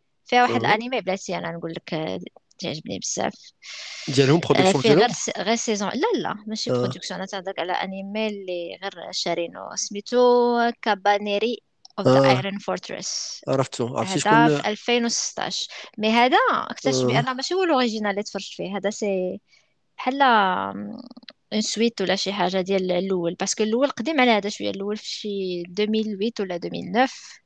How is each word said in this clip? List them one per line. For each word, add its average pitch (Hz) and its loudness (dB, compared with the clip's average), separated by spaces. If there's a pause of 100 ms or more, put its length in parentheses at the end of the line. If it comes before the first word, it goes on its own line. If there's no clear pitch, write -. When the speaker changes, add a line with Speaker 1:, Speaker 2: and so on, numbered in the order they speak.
(240)
Speaker 1:
فيها 247 4
واحد 247 4
Speaker 2:
أها. 240 2
Speaker 1:
الانيمي 226 0
بلاتي 185 -4
انا 170 -6
نقول 170 -8
لك، 170 -8
آه، 165 -4 (400)
تعجبني - -8
بزاف. - -4 (760)
Speaker 2:
ديالهم، 135 6
Speaker 1:
آه، 170 2
Speaker 2:
برودكسيون 160 4
Speaker 1:
فيه 233 4
غير 151 8
Speaker 2:
ديالهم؟ 220 4
Speaker 1:
س-، - -6
غير 220 0
سيزون، 208 -2
لا، 330 0
لا، 196 -6
ماشي 214 -6
Speaker 2:
آه. 127 0
Speaker 1:
برودكسيون، 123 -4
انا 95 -8
تهضرك 190 -6
على 180 -2
انيمي 196 -4
اللي 185 -6
غير 196 -8 (180)
شارينه، 170 -4
سميتو 240 4 (120)
كابانيري 208 0 (360)
اوف - 2
ذا 131 8
Speaker 2:
آه. 135 6
Speaker 1:
ايرون 196 -4
فورتريس. - -8
Speaker 2:
عرفتو، 131 -2
عرفتي 185 0
Speaker 1:
هذا 220 8
Speaker 2:
شكون؟ 147 2
Speaker 1:
في 208 -4
ألفين 240 0
وستاش. - -4 (300)
مي 214 2
هذا 247 6 (120)
اكتشفت 262 0
Speaker 2:
آه. - 2
Speaker 1:
بانه 240 2
ماشي 262 -6
هو 370 2
لوريجينال 233 2
اللي 196 -2
تفرجت - -8
فيه، 180 -8
هذا 196 -2
سي 190 -2 (580)
بحال، 277 -2
آم، 202 2 (560)
اون 214 0
سويت 226 0
ولا 185 0
شي 196 -4
حاجه 185 0
ديال 185 0
الاول، 180 0
باسكو - -2
الاول 240 2
قديم 277 -2
على 247 6
هذا 202 2
شويه، 202 -6
الاول 196 -6
في - -14
شي 190 -6
دوميل 208 -2
ويت 226 -2
ولا 180 -4
دوميل 175 -8
نوف - 0